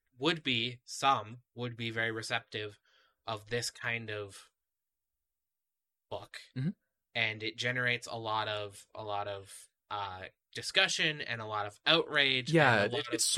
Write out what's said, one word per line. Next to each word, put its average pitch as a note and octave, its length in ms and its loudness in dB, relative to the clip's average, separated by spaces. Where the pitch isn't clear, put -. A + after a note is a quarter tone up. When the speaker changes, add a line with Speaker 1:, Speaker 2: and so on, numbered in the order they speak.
Speaker 1:
would D#3+ 240 2
be, B2 420 0
some A#2+ 520 2
would A#2+ 200 -4
be A#2 140 -4
very A2+ 220 0
receptive A2 640 -6
of G#2 220 -6
this A#2 240 -2
kind A#2 400 -6
of G#2 380 -10
book. G2+ 280 -10
Speaker 2:
Mm-hmm. C3+ 120 -2
Speaker 1:
And A2 280 0
it A2 140 -4
generates A#2+ 500 0
a - 100 -8
lot A2 300 -2
of, G#2 380 -6
a A2 80 -10
lot G2+ 240 -4
of, G2 240 -10
uh, G2 300 -6
discussion E3+ 680 0
and A#2 200 -6
a A2 40 -6
lot G#2 220 -2
of - 180 -12
outrage C#3 640 4
Speaker 2:
Yeah, D3 220 8
Speaker 1:
and G#2+ 80 6
a G2+ 40 6
Speaker 2:
it, A#2 80 0
Speaker 1:
lot A#2 180 -2
Speaker 2:
it's - 140 0
Speaker 1:
of - 120 0